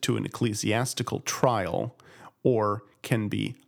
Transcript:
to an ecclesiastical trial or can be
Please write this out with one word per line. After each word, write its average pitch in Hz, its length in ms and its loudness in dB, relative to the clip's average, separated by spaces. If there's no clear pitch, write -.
to 113 140 0
an 107 100 -2
ecclesiastical 113 920 -2
trial 117 760 0
or 110 400 4
can 110 260 0
be 104 260 -4